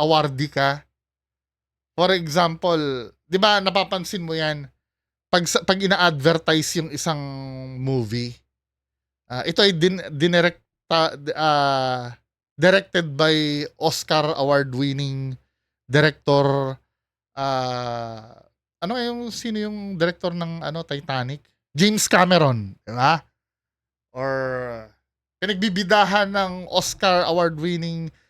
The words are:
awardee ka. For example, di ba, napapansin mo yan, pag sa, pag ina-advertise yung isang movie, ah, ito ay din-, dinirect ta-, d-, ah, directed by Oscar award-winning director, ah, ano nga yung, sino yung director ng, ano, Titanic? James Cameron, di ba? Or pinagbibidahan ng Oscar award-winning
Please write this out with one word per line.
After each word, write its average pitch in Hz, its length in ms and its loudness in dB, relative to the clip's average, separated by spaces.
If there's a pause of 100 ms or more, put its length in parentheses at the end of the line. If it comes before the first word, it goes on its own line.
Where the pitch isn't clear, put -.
awardee 151 480 2
ka. 139 320 -2 (1120)
For 175 240 2
example, 160 960 0 (160)
di 170 80 -4
ba, 208 240 4
napapansin 185 640 -2
mo 165 80 -6
yan, 156 320 -4 (640)
pag 180 160 2
sa, - 160 0
pag 190 160 2
ina-advertise 165 1040 2
yung 160 80 -6
isang 147 320 -6 (560)
movie, 120 560 -2 (960)
ah, 123 160 -6
ito 170 160 -2
ay 202 160 4
din-, 180 320 0
dinirect 170 560 0 (240)
ta-, 160 300 0
d-, 143 200 -8
ah, 135 760 0 (400)
directed 175 640 2
by 151 480 2 (160)
Oscar 156 560 0
award-winning 135 960 -2 (500)
director, 139 920 2 (560)
ah, 123 1040 -6 (400)
ano 175 160 -6
nga 254 100 -4
yung, 240 280 -8
sino 220 260 -6
yung 208 400 -8
director 175 320 -2
ng, 165 320 -6
ano, 156 240 -8
Titanic? 139 560 -6 (320)
James 202 320 2
Cameron, 156 800 4
di 107 80 -10
ba? 143 240 4 (960)
Or 131 160 -4 (1120)
pinagbibidahan 196 880 2
ng 185 400 -4
Oscar 180 560 2
award-winning 165 840 -2 (220)